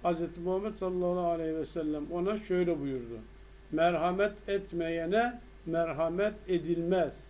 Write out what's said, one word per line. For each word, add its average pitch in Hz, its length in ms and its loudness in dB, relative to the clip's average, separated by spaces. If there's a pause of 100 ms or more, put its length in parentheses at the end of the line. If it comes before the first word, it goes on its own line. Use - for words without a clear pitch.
Hazreti 170 360 0
Muhammed 190 340 -2
sallallahu 180 540 0
aleyhi 165 280 0
ve 156 100 -2
sellem 151 460 -4
ona 185 260 0
şöyle 175 420 2
buyurdu: 120 400 -4 (520)
"Merhamet 175 600 4 (160)
etmeyene 190 920 0 (260)
merhamet 165 680 0 (140)
edilmez." 170 840 0